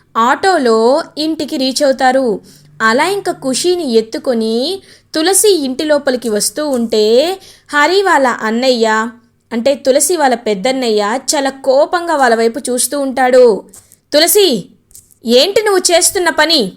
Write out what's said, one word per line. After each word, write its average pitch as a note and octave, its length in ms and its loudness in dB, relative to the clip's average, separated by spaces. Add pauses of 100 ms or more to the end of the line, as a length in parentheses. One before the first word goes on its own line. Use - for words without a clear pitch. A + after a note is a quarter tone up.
(180)
ఆటోలో C4+ 840 2 (140)
ఇంటికి D#4 400 -4
రీచ్ C4 260 -2
అవుతారు. C4 580 0 (400)
అలా A#3+ 260 2
ఇంకా F#4+ 240 -4
ఖుషిని D#4 600 -4
ఎత్తుకొని A#3 920 -2 (340)
తులసి F#4+ 340 0
ఇంటి C#4 340 -2
లోపలికి C#4+ 460 -2
వస్తూ G#3+ 400 -4
ఉంటే A#3+ 680 0 (360)
హరి D#4 280 2
వాళ్ళ D#4 260 2
అన్నయ్య, A3+ 840 0 (420)
అంటే A#3+ 240 0
తులసి C#4 400 0
వాళ్ళ C4+ 200 2
పెద్దన్నయ్య A3+ 840 -2 (160)
చాలా C#4 140 -2
కోపంగా D#4+ 640 0
వాళ్ళ B3 200 2
వైపు A3+ 240 0
చూస్తూ B3 400 -4
ఉంటాడు. B3+ 640 2 (500)
"తులసి, D#4+ 560 2 (560)
ఏంటి D4 360 2
నువ్వు G4+ 200 2 (100)
చేస్తున్న F4 380 0
పని?" D4+ 460 0